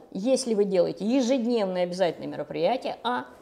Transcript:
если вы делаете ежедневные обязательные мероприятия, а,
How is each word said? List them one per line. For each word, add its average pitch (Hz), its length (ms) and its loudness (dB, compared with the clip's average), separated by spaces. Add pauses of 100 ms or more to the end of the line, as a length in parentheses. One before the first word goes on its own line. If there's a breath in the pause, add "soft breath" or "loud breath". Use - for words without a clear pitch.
(120)
если 240 420 0
вы 202 120 4
делаете 175 400 2
ежедневные 226 800 2
обязательные 175 440 0
мероприятия, 156 760 -2
а, 247 220 -4 (160 loud breath)